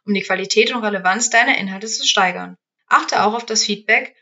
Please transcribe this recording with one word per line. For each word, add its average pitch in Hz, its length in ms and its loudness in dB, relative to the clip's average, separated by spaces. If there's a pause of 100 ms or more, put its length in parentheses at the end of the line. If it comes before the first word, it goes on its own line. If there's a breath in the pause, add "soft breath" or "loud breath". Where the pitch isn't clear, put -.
um 202 100 0
die 196 80 -2
Qualität 196 500 0
und 233 100 -4
Relevanz 196 460 0
deiner 247 280 4
Inhalte 196 300 -8
zu - 200 -6
steigern. 180 500 0 (300)
Achte 277 360 2
auch 214 100 2
auf 233 120 -6
das 214 180 -2
Feedback 220 580 0